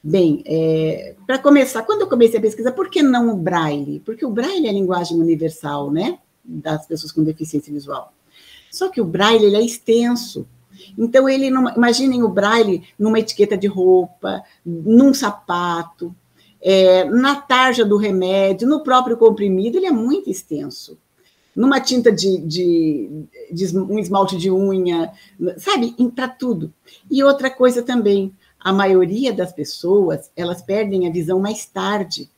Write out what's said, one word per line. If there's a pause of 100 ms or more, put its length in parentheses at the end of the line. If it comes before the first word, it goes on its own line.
bem,
é, (100)
pra
começar,
quando
eu
comecei
a
pesquisa,
por
que
não
o
Braille?
Porque
o
Braille
é
a
linguagem
universal,
né, (240)
das
pessoas
com
deficiência
visual. (580)
Só
que
o
Braille,
ele
é
extenso. (500)
Então,
ele
não,
imaginem
o
Braille (120)
numa
etiqueta
de
roupa, (200)
num
sapato, (460)
é,
na
tarja
do
remédio,
no
próprio
comprimido,
ele
é
muito
extenso. (580)
Numa
tinta
de,
de, (260)
de
es-,
um
esmalte
de
unha, (460)
sabe?
Em,
pra
tudo. (380)
E
outra
coisa
também, (260)
a
maioria
das
pessoas,
elas
perdem
a
visão
mais
tarde